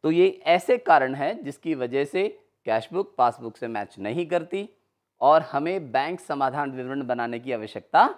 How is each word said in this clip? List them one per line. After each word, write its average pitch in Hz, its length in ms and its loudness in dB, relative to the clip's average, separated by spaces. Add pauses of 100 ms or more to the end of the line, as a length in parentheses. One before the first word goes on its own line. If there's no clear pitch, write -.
तो 156 80 2
ये 180 180 6
ऐसे 185 480 2
कारण 139 380 4
हैं 147 280 -4
जिसकी 151 320 -6
वजह 131 300 0
से 196 420 -4 (180)
कैश 110 280 -2
बुक 190 240 -4
पासबुक 120 400 0
से 123 100 -10
मैच 107 320 -8
नहीं 123 260 -4
करती 175 440 -4 (520)
और 151 200 6
हमें 151 500 -6
बैंक 151 280 -4
समाधान 139 520 -4
विवरण 127 360 -8
बनाने 120 320 -4
की 127 120 -8
आवश्यकता 120 680 0